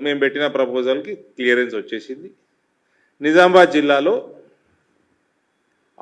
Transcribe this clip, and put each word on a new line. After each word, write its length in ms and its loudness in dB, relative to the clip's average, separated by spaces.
మేము 200 -4
పెట్టిన 220 -2
ప్రపోజల్కి 680 -4
క్లియరెన్స్ 380 -2
వచ్చేసింది. 560 -12
నిజామాబాద్ 500 6
జిల్లాలో 600 0